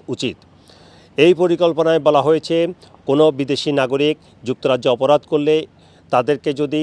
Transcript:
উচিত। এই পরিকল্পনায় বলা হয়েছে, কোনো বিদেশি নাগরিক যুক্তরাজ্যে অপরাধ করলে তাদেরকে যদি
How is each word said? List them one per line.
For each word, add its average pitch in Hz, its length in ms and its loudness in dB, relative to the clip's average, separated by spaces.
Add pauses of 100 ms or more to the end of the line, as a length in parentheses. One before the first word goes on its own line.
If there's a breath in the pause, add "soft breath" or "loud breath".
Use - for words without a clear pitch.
উচিত। 120 300 -8 (800 soft breath)
এই 170 160 6
পরিকল্পনায় 165 680 0
বলা 147 220 2
হয়েছে, 160 360 0 (480 loud breath)
কোনো 143 260 2
বিদেশি 139 400 -4
নাগরিক 139 440 0 (280 soft breath)
যুক্তরাজ্যে 127 460 -2
অপরাধ 131 320 2 (100)
করলে 151 240 0 (560 soft breath)
তাদেরকে 127 420 0
যদি 147 300 -4